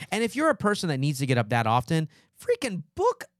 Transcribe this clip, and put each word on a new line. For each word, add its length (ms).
And 140
if 100
you're 160
a 60
person 320
that 100
needs 220
to 60
get 120
up 120
that 160
often, 420
freaking 420
book 280